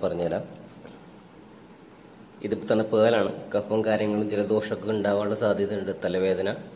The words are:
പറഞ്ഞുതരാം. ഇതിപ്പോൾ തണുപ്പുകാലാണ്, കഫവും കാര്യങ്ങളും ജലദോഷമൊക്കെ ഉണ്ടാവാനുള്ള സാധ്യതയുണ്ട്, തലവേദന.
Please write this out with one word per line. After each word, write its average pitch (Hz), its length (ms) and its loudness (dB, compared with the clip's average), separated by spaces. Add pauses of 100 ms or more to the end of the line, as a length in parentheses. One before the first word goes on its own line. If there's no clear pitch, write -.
പറഞ്ഞുതരാം. 85 400 -2 (2000)
ഇതിപ്പോൾ 104 260 -4
തണുപ്പുകാലാണ്, 110 600 4 (220)
കഫവും 110 360 0
കാര്യങ്ങളും 107 440 2
ജലദോഷമൊക്കെ 104 600 0
ഉണ്ടാവാനുള്ള 101 480 0
സാധ്യതയുണ്ട്, 101 500 0 (120)
തലവേദന. 92 440 0 (260)